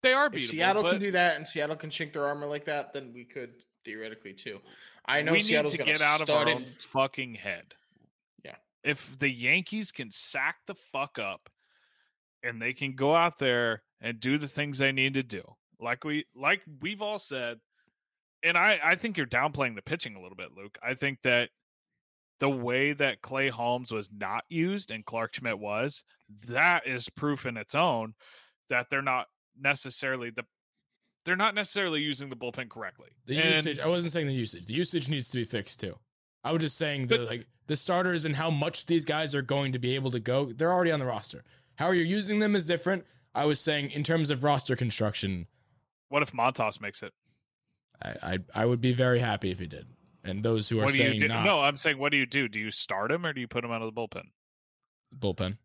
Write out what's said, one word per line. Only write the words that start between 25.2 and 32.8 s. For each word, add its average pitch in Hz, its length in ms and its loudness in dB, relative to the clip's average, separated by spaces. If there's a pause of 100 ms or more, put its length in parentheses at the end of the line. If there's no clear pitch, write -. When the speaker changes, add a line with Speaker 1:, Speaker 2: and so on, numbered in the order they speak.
Speaker 1:
Schmidt 117 240 -4
was, 104 460 -4 (440)
that 147 380 4
is 123 240 -4
proof 143 380 -2
in 120 100 -6
its 104 160 -10
own 123 400 2 (560)
that 123 220 0
they're 139 100 0
not 131 240 0 (340)
necessarily 135 680 -2
the, 117 140 -8 (840)
they're 175 100 2
not 202 200 2
necessarily 185 460 0
using 143 280 -4
the 127 60 -8
bullpen 120 340 -8
correctly. - 400 -12 (160)